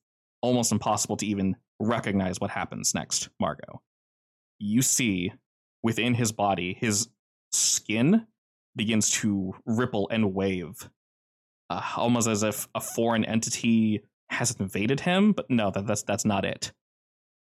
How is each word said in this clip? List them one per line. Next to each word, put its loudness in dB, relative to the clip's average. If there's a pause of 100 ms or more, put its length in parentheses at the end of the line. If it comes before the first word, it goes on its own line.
(400)
almost 2
impossible 0
to -4
even 0 (240)
recognize 0
what -2
happens -4
next, -4 (120)
Margot. -4 (800)
You 2
see 0 (500)
within 2
his 0
body, 0
his 0 (420)
skin 2 (500)
begins 2
to -2 (120)
ripple 0
and 2
wave, -4 (800)
uh, -4 (140)
almost 2
as 2
if -2
a -4
foreign 0
entity 0 (280)
has -2
invaded -2
him, 4
but -4
no, 2
that, -2
that's, 0
that's -2
not 0
it. -6 (680)